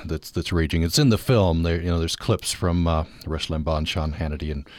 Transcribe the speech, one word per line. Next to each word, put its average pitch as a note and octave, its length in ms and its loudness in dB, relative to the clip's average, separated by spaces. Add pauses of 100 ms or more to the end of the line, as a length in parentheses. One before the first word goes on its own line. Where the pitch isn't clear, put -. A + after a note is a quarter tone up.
that's, D#2+ 260 -8
that's - 220 -4
raging. E2 320 2
It's E2+ 160 0
in D3 80 6
the G#2+ 100 6
film. F2+ 460 4
There, E2+ 160 0
you F2 80 -4
know, E2+ 120 2
there's E2 180 -2
clips - 340 -2
from, F2 340 0
uh, D#2+ 200 2 (200)
Rush D#2 220 -6
Limbaugh D#2 300 -2
and D#2 100 -4
Sean D#2 240 -2
Hannity D2+ 400 -6
and, C#2+ 160 -8 (120)